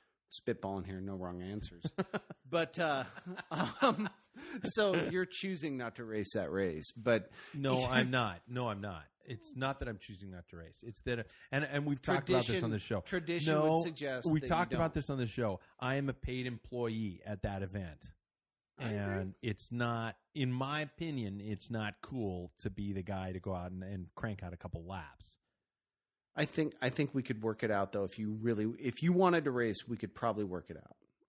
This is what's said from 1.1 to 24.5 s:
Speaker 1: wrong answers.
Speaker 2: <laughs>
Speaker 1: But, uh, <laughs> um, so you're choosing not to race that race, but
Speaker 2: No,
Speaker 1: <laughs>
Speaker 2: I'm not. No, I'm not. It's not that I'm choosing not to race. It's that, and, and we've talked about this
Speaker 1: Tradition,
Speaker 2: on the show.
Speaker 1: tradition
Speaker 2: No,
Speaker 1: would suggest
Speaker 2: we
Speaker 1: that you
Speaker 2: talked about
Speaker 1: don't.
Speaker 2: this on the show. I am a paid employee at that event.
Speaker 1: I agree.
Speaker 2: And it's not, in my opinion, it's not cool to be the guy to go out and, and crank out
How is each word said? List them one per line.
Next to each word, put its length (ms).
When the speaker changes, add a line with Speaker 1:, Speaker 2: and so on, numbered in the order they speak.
Speaker 1:
wrong 280
answers. 440
Speaker 2:
<laughs> 60
Speaker 1:
But, 280
uh, 240
<laughs> 0
um, 260
so 320
you're 180
choosing 480
not 200
to 60
race 300
that 180
race, 420
but 360
Speaker 2:
No, 320
Speaker 1:
<laughs> 60
Speaker 2:
I'm 180
not. 380
No, 220
I'm 120
not. 220
It's 280
not 240
that 80
I'm 120
choosing 320
not 160
to 100
race. 240
It's 220
that, 240
and, 120
and 220
we've 160
talked 260
about 120
this 80
Speaker 1:
Tradition, 180
Speaker 2:
on 60
the 80
show. 220
Speaker 1:
tradition 520
Speaker 2:
No, 200
Speaker 1:
would 100
suggest 480
Speaker 2:
we 80
Speaker 1:
that 80
you 20
Speaker 2:
talked 240
about 120
Speaker 1:
don't. 100
Speaker 2:
this 160
on 80
the 80
show. 320
I 180
am 120
a 40
paid 340
employee 760
at 200
that 180
event. 460
Speaker 1:
I 60
agree. 120
Speaker 2:
And 120
it's 280
not, 440
in 180
my 300
opinion, 580
it's 300
not 320
cool 500
to 100
be 220
the 100
guy 280
to 80
go 140
out 160
and, 140
and 320
crank 260
out 120